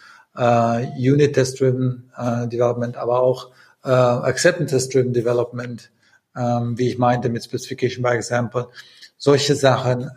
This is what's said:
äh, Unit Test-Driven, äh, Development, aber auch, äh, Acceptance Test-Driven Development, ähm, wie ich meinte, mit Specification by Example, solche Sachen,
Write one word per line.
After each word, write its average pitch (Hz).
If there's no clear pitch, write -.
äh, 117
Unit 135
Test-Driven, 127
äh, 120
Development, 120
aber 123
auch, 127
äh, 135
Acceptance 131
Test-Driven 123
Development, 120
ähm, 120
wie 123
ich 104
meinte, 123
mit 117
Specification -
by 123
Example, 120
solche 139
Sachen, 123